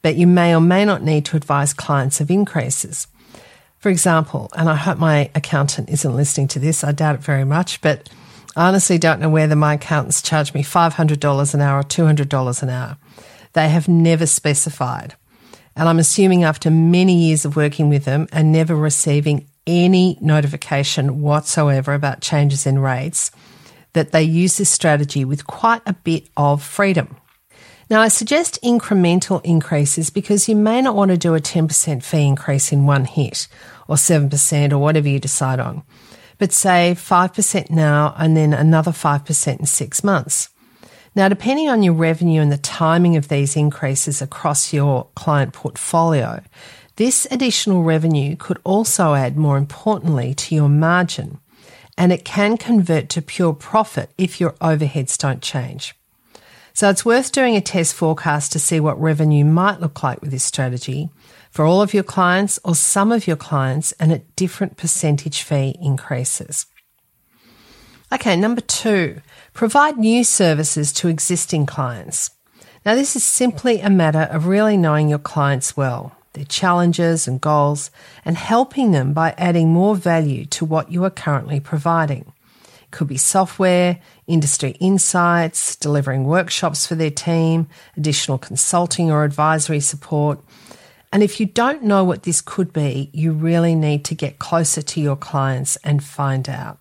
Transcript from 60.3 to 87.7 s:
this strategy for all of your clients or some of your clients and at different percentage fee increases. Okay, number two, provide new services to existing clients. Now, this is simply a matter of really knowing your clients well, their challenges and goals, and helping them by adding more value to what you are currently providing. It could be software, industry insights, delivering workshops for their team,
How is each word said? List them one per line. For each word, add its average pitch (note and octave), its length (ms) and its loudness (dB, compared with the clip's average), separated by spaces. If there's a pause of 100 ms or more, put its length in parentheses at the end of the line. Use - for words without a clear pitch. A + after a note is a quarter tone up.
this B2+ 120 -4
strategy C3 640 -6 (420)
for D3+ 140 -2
all F3 160 4
of G#3 140 0
your G3 80 2
clients F#3+ 600 0
or E3+ 120 -2
some G3+ 360 0
of A#3 160 0
your D#3+ 100 -2
clients C#3 560 -4
and D#3+ 200 2
at - 240 -6
different F#3 400 -4
percentage D3 640 -4
fee C3+ 380 -2
increases. C#3 840 -6 (1500)
Okay, A3 240 0
number A3+ 240 0
two, - 600 -2 (320)
provide C#4+ 420 2
new A3+ 280 2
services D#3 680 0
to - 160 -2
existing E3 560 -2
clients. - 680 -8 (520)
Now, G#3+ 100 2
this C#4 220 0
is A3+ 80 -2
simply A#3+ 560 0
a G3+ 80 -2
matter D#3+ 420 4
of D#3+ 160 -2
really G#3 300 2
knowing D3+ 320 2
your D3 100 0
clients C#3 560 -2
well, B2+ 400 -6 (200)
their D3 120 -12
challenges F3 800 0
and C3 140 -6
goals, D3 480 0 (340)
and E3 140 -4
helping A#3+ 540 0
them C#3 200 0
by D#3+ 240 0
adding E3+ 320 2
more F#3 260 2
value D#3+ 520 -2
to - 180 -6
what D#3 260 -4
you F3 140 -2
are F#3+ 60 0
currently C#3+ 500 -4
providing. D#3 720 -2 (320)
It - 260 -20
could - 160 -6
be C3+ 120 -8
software, F3+ 800 0 (280)
industry D3 440 0 (100)
insights, F3 960 0
delivering C#3 480 -2
workshops E3+ 600 -2
for E3+ 80 -6
their D#3+ 160 -2
team, E3 560 0 (320)